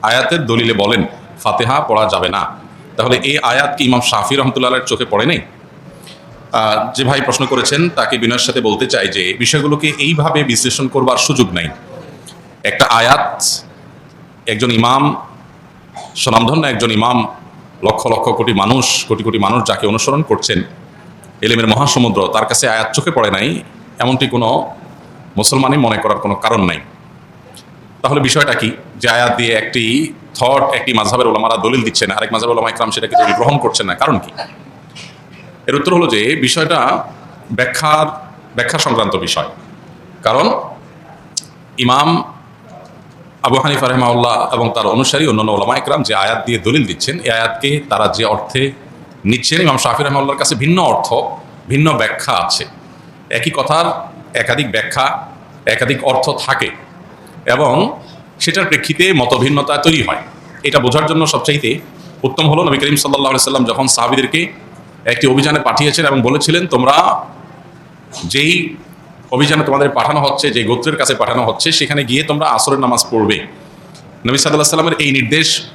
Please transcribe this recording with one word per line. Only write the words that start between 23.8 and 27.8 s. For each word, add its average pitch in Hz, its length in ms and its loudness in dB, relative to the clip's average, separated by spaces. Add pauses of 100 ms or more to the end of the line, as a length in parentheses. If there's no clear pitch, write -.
এমনটি 127 280 0
কোনো 123 480 0 (640)
মুসলমানই 135 400 2
মনে 113 220 2
করার 104 200 0
কোনো 101 160 -2
কারণ 110 300 0
নাই। 82 160 -2 (1200)